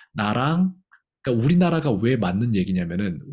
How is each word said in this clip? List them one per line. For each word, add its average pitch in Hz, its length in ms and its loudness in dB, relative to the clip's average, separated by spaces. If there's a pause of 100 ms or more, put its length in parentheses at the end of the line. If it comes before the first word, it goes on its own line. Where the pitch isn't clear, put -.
(140)
나랑, 139 600 0 (480)
그러니까 120 240 0
우리나라가 165 460 2
왜 110 260 2
맞는 104 380 0
얘기냐면은 90 640 -2 (140)